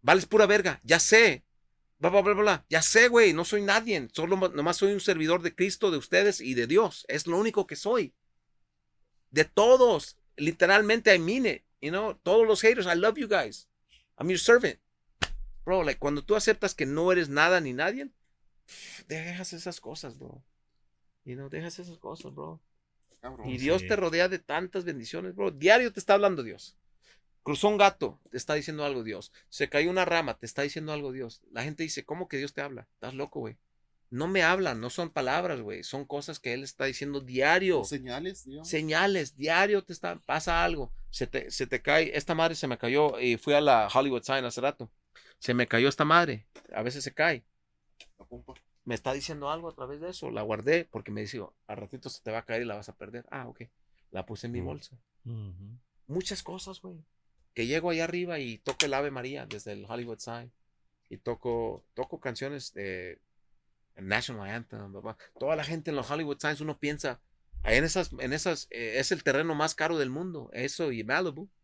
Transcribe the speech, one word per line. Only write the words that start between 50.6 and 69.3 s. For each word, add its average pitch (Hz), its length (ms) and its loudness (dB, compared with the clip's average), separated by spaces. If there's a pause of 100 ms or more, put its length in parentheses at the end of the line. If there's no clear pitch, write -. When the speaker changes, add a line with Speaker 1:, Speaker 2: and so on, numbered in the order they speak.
Speaker 1:
porque - 260 -12
me 107 120 -8
dijo, 104 320 -10 (120)
"Al 104 120 -12
ratito 123 300 -14
se - 140 -14
te 113 80 -10
va 110 80 -6
a 117 60 -10
caer 117 180 -4
y 120 40 -6
la 104 100 -8
vas 104 120 -14
a 101 80 -20
perder". 117 340 -16
Ah, 127 180 -12
ok. 117 140 -18 (500)
La 92 140 -8
puse 107 200 -10
en 120 60 -6
mi 104 80 -4
Speaker 4:
Ujú. 87 80 -6
Speaker 1:
bolsa. 147 280 -12 (280)
Speaker 3:
Ujú. 107 540 -12 (280)
Speaker 1:
Muchas 180 380 -6
cosas, 185 360 -14
güey. 175 220 -18 (520)
Que 117 120 -4
llego 160 240 -2
allá 165 140 -2
arriba 170 360 -6
y 117 180 -10
toco - 280 2
el 139 80 -4
Ave 143 160 -4
María 131 360 -10
desde 104 260 -14
el 101 140 -14
Hollywood 117 320 -10
Sign. 120 320 -14 (600)
Y - 80 -16
toco, 117 680 -6 (100)
toco 147 260 -10
canciones 135 520 -10
de 92 480 -10 (720)
el 95 140 -14
National 107 400 -4
Anthem, 107 420 -12
bla, 98 100 -16
bla. 107 160 -12 (220)
Toda 151 160 -2
la 151 100 -4
gente 160 260 -8
en 147 60 -4
los 123 140 -6
Hollywood 147 300 -6
Signs, 151 220 -4
uno 151 160 -8
piensa, 147 420 -6 (420)
ahí 110 140 4
en 143 80 6
esas, 165 260 0 (100)
en 127 120 -4
esas, 160 380 -4
eh, 113 260 -8
es 135 160 0
el 160 100 -4
terreno 151 320 2